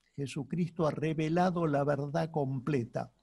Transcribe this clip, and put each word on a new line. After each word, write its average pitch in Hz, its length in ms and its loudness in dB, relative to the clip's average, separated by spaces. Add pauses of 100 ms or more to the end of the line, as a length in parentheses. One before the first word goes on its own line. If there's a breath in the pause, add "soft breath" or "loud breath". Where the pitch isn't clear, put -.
(140)
Jesucristo 156 720 -2
ha 147 40 2
revelado 160 760 2
la 143 180 2
verdad 147 460 0
completa 135 800 -2 (100)